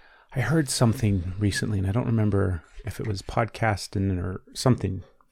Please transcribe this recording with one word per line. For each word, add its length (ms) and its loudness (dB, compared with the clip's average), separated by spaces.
I 60 0
heard 280 2
something 680 2
recently, 400 0
and 80 0
I 40 0
don't 160 0
remember 560 2
if 140 -10
it 80 -6
was 140 -4
podcasting 1000 -2
or 200 -6
something. 500 0